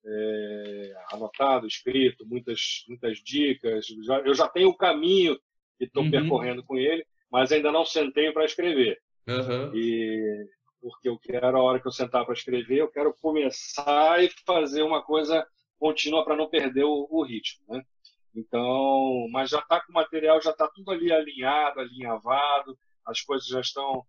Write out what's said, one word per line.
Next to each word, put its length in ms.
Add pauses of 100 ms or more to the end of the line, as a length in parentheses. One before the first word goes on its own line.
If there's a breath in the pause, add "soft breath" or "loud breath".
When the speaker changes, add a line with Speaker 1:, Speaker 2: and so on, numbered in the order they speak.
Speaker 1:
é, 880 (180)
anotado, 560
escrito, 580
muitas, 640
muitas 320
dicas. 680 (180)
Já, 160
eu 140
já 140
tenho 220
o 80
caminho 600 (400)
que 100
tô 140
Speaker 2:
Uhum. 100
Speaker 1:
percorrendo 520
com 140
ele, 280 (240)
mas 220
ainda 200
não 140
sentei 460
pra 140
escrever. 520 (300)
Speaker 2:
Aham. 480
Speaker 1:
E, 720 (320)
porque 300
eu 100
quero, 380
a 60
hora 180
que 60
eu 40
sentar 320
pra 100
escrever, 440
eu 100
quero 340
começar 1000
e 60 (160)
fazer 380
uma 200
coisa 420 (340)
contínua 440
pra 120
não 120
perder 380
o, 240
o 160
ritmo, 420
né? 160 (500 soft breath)
Então, 1000
mas 180
já 120
tá 220
com 80
o 40
material, 460
já 120
tá 200
tudo 180
ali 200
alinhado, 680
alinhavado, 1000 (280)
as 160
coisas 260
já 140
estão 480